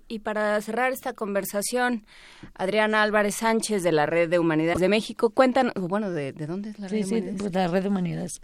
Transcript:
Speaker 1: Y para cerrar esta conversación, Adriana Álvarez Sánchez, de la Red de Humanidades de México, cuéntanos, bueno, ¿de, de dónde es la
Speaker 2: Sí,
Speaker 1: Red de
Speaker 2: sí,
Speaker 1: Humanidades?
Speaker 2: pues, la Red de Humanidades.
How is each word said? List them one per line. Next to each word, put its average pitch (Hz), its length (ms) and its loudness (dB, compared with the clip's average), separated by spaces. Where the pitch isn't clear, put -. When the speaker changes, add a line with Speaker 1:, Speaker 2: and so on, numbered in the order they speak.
Speaker 1:
Y 226 120 -10
para 214 400 0
cerrar 220 320 -2
esta 262 220 -6
conversación, 208 920 -2
Adriana 214 480 2
Álvarez 208 320 2
Sánchez, 220 480 0
de 170 80 2
la 151 160 4
Red 170 220 2
de 175 100 4
Humanidades 165 400 2
de 185 100 4
México, 220 400 2
cuéntanos, 254 460 4
bueno, 196 340 -2
¿de, 147 240 -4
de 156 140 -10
dónde 202 240 -8
es 208 80 -16
la 196 100 -10
Speaker 2:
Sí, 196 60 -4
Speaker 1:
Red 220 60 0
de 190 60 -2
Speaker 2:
sí, 190 60 -2
Speaker 1:
Humanidades? 196 280 -4
Speaker 2:
pues, 202 120 -4
la 185 140 2
Red 185 160 0
de 196 60 -2
Humanidades. 175 420 -2